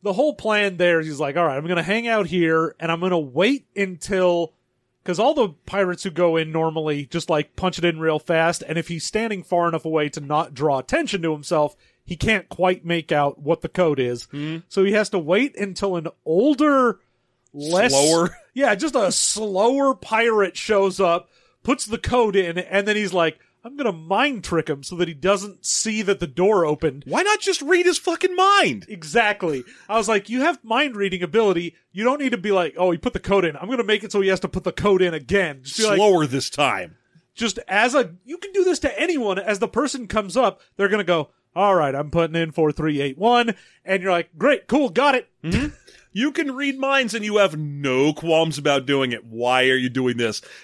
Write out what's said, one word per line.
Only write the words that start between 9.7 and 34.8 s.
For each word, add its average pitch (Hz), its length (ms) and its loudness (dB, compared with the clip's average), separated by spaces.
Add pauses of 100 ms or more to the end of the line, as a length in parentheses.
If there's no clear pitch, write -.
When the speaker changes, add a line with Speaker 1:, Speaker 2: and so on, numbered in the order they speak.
Speaker 1:
away 156 240 0
to 151 100 -12
not 151 340 -2
draw 135 260 0
attention 247 420 -2
to 165 100 0
himself, 151 440 0 (280)
he - 140 -8
can't 208 320 0
quite 185 360 0
make 170 260 -2
out 147 300 0
what 151 200 0
the 160 80 -6
code 160 300 0
is. 123 280 -2
Speaker 2:
Mm-hmm. 156 400 -8
Speaker 1:
So 190 160 0
he 202 100 2
has 214 180 2
to 202 80 -2
wait 190 360 0
until 196 400 -4
an 165 120 -6 (180)
older, 262 720 2 (540)
less 165 380 2
Speaker 2:
Slower. 156 440 4 (100)
Speaker 1:
<laughs> - 80 -20
Yeah, 254 220 2
just 262 200 -4
a 202 160 2
slower 220 840 0
pirate 220 640 0
shows 196 420 0
up, 175 300 0 (340)
puts - 220 -2
the 208 140 -6
code 226 360 0
in, 175 220 0
and 196 300 -2
then 208 80 0
he's 202 180 -4
like, 165 240 0 (260)
"I'm 269 140 -16
gonna 254 140 -2
mind 196 520 -2
trick 165 240 -2
him 143 140 -6
so 180 140 -12
that 170 120 -2
he 165 60 -10
doesn't 190 500 -4
see 220 380 -2
that 190 180 0
the 175 60 -6
door 175 400 2
opened." 147 400 -2
Speaker 2:
Why 208 160 -2
not 415 180 0
just 392 220 -2
read 349 240 2
his 359 140 2
fucking 359 360 -2
mind? 359 540 2
Speaker 1:
Exactly. 175 760 -2 (240)
I 208 100 0
was 214 120 0
like, 208 180 0
"You 240 140 -2
have 302 220 0
mind 240 320 -2
reading 190 260 -2
ability. 175 540 0 (160)
You 190 120 -8
don't 262 160 2
need 269 120 0
to 233 80 -2
be 202 120 -2
like, 180 260 0
'Oh, 180 120 2
he 175 80 0
put 247 160 -4
the - 60 -6
code 190 260 2
in. 151 120 -2
I'm 180 120 -12
gonna 240 140 -2
make 208 200 0
it 220 80 -10
so 202 100 0
he 190 80 2
has 185 100 2
to 185 80 -6
put 180 160 -6
the 180 80 -2
code 190 320 2